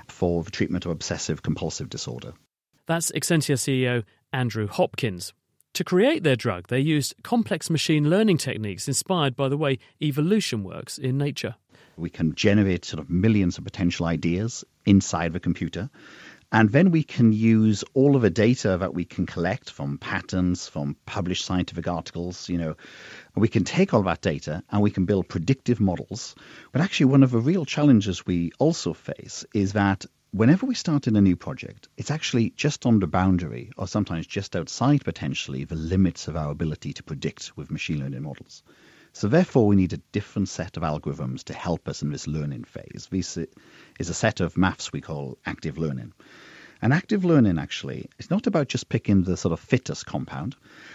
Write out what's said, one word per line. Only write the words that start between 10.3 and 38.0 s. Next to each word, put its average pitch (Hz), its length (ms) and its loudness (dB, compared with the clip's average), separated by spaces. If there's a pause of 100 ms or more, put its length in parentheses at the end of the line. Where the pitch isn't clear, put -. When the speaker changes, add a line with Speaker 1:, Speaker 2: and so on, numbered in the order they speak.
Speaker 2:
works 82 340 -12
in 131 180 -2
nature. - 380 -4 (420)
Speaker 1:
We 85 140 -6
can 80 240 -2
generate 98 500 4
sort 78 160 -8
of 73 100 -12
millions 95 460 4
of - 80 -14
potential 87 420 -2
ideas 85 580 -2 (200)
inside 92 440 4
of 82 80 -6
a 90 40 -4
computer. 87 480 -4 (640)
And 110 180 6
then 175 200 6
we 160 140 2
can 113 280 4
use 110 520 4 (100)
all 139 220 6
of 123 60 4
the 101 80 6
data 107 480 2
that 92 140 -2
we 87 120 -4
can - 200 -4
collect 87 460 -4
from 71 280 -8
patents, 90 680 -2
from 71 300 -8 (100)
published 90 380 -6
scientific 90 420 -4
articles, 87 640 -8
you 87 100 -2
know, 80 160 -4 (640)
we 107 100 4
can 117 160 2
take 180 320 0
all 107 80 4
that 90 180 0
data 78 500 -4
and 104 120 2
we 104 80 4
can 95 140 0
build 95 240 0
predictive 101 500 0
models. 95 560 -2 (380)
But 147 100 2
actually, 165 240 2
one 135 160 8
of 123 80 6
the 117 80 2
real 156 260 0
challenges 113 640 2
we 85 320 0
also 139 340 0
face - 600 -12
is 98 200 0
that 98 300 2 (280)
whenever 131 340 4
we 254 80 -2
start 147 320 -2
in 113 80 2
a 104 60 4
new 90 160 6
project, - 600 -12
it's - 140 -10
actually 123 400 0
just - 340 -4
on 113 140 6
the 95 80 2
boundary 87 720 0
or 98 100 -6
sometimes 90 400 -4
just - 300 -8
outside 131 480 0
potentially 67 600 -6
the 82 120 -6
limits 85 500 2
of 78 80 -8
our 76 160 -4
ability 76 440 -6
to - 100 -16
predict - 520 -10
with 67 140 -14
machine 78 300 -6